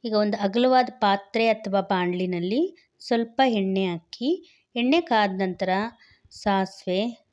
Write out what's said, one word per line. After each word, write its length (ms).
ಈಗ 100
ಒಂದು 220
ಅಗಲವಾದ 540
ಪಾತ್ರೆ 580
ಅಥವಾ 320
ಬಾಣಲಿನಲ್ಲಿ 1200
ಸ್ವಲ್ಪ 460
ಎಣ್ಣೆ 400
ಹಾಕಿ, 760
ಎಣ್ಣೆ 240
ಕಾದ 300
ನಂತರ 380
ಸಾಸಿವೆ 1040